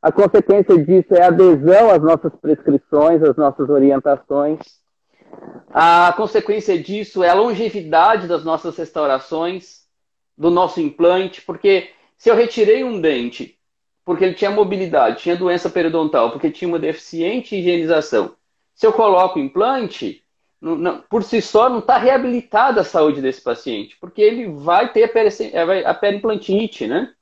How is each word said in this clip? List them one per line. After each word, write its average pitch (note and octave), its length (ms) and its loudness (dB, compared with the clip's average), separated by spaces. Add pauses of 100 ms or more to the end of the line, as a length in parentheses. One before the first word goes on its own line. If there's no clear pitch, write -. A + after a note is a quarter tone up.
A D3+ 100 0
consequência F#3+ 720 2
disso F3+ 300 2
é F3 80 6
a F3+ 60 6
adesão F3+ 640 4
às E3+ 100 4
nossas D#3+ 400 0
prescrições, D3+ 800 0
às C#3+ 140 2
nossas C#3 340 -2
orientações. C#3+ 880 0 (1080)
A E3+ 480 4
consequência G#3 640 -2
disso G3 420 -6
é F3 60 4
a F3 60 4
longevidade G3 920 0
das D#3+ 160 -4
nossas D#3+ 320 -6
restaurações, D#3+ 1080 -6 (520)
do D#3+ 140 0
nosso F3 280 0
implante, F3 600 -2
porque F#3 480 0 (280)
se - 120 0
eu A3+ 60 4
retirei A#3 480 2
um A3+ 180 -6
dente B2+ 560 -4 (480)
porque F3+ 180 -2
ele F#3 120 0
tinha G3+ 140 -2
mobilidade, F#3 760 -2
tinha F3 120 -2
doença F3 340 -4
periodontal, D#3 640 -2
porque D3 180 -6
tinha F3 200 -8
uma E3+ 100 -4
deficiente E3 760 -8
higienização, D#3+ 800 -2 (380)
se - 140 0
eu A3 60 2
coloco F#3 440 2
o D3 40 -4
implante, G3+ 840 -6 (380)
não, D#3+ 160 -6
não, E3+ 320 -6
por G#3 140 -2
si A3 180 -4
só A#3 280 2
não A#3+ 120 -4
tá B3+ 160 2
reabilitada B3 840 0
a F3+ 60 -2
saúde D3+ 360 0
desse C3 200 -6
paciente, A#2 580 -8
porque F3+ 220 -6
ele A3+ 260 2
vai F3 460 -2
ter A3+ 100 2
a A3+ 60 0
peri-, G3 760 -2
a F3+ 80 -2
periimplantite, G3+ 960 -4
né? F3 340 -6